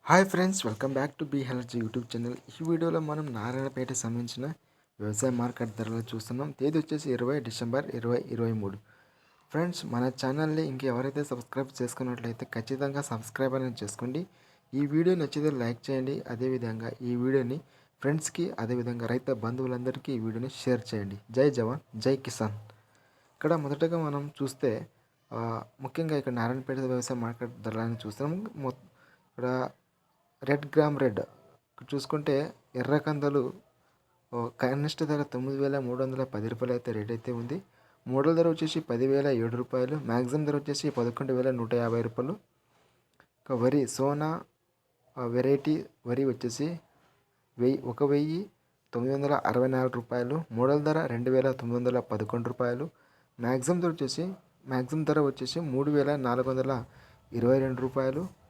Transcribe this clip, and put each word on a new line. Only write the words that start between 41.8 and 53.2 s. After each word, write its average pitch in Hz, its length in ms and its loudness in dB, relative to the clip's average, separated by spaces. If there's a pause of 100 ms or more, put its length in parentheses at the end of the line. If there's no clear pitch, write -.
రూపాయలు. 127 320 -2 (1080)
ఇక - 100 -4
వరి 127 340 4
సోనా, 147 440 0 (880)
ఆ, 123 80 -4
వెరైటీ 139 580 2 (220)
వరి 123 180 2
వచ్చేసి 127 440 -2 (920)
వెయ్యి, 127 200 4 (140)
ఒక 127 100 0
వెయ్యి 147 380 2 (520)
తొమ్మిది 127 220 0
వందల 139 320 2
అరవై 127 220 4
నాలుగు 131 320 2
రూపాయలు, 123 420 -2 (100)
మోడల్ 139 320 4
ధర 156 220 2
రెండు 120 240 0
వేల 131 220 6
తొమ్మిది 120 280 -2
వందల 123 200 2 (120)
పదకొండు 110 360 -2
రూపాయలు, 123 420 -2 (480)